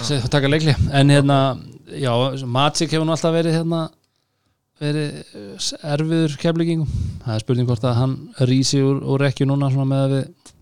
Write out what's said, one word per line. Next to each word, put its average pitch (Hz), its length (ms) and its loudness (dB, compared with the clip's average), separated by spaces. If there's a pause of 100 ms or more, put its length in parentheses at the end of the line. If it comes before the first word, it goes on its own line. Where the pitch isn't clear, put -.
se-, 127 280 -2
taka 139 180 2
leikli. 151 280 2 (200)
En 139 160 6
hérna, 143 280 4 (500)
já, 131 240 -2 (340)
Matsik 139 480 0
hefur 160 80 0
nú 160 80 0
alltaf 165 240 0
verið 165 240 2
hérna, 165 220 -2 (1000)
verið, 147 380 -4
eh, 202 380 -16
s-, - 260 -6
erfiður 156 560 0
Keflvíkingum. 165 480 0 (320)
Það 113 160 -4
er 110 80 -4
spurning 123 240 0
hvort 120 160 0
að 123 160 0
hann 131 160 0 (220)
rísi 131 420 2
úr, 135 240 2
úr 135 240 0
rekkju 135 240 0
núna 139 180 0
svona 135 220 0
með 135 160 0
að 135 80 0
við - 460 -8